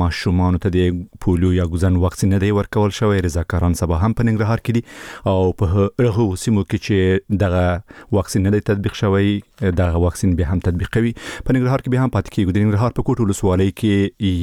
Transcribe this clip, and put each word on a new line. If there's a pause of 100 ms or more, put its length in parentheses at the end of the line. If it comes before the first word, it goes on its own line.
ماشومانو
ته
د (280)
پولیو
یا
ګوزن
واکسین
نه
دی
ورکول
شوی،
رضاکاران
سبا
هم
په
ننګرهار
کې
دي (500)
او
په (220)
هغو (180)
سیمو
کې
چې
دغه
واکسین
نه
دی (100)
تطبیق
شوی، (480)
دغه
واکسین
بیا
هم
تطبیق
کوي.
په
ننګرهار
کې
بیا
هم
پاتې
کېږو.
د
ننګرهار
په
کوټ
ولسوالۍ
کې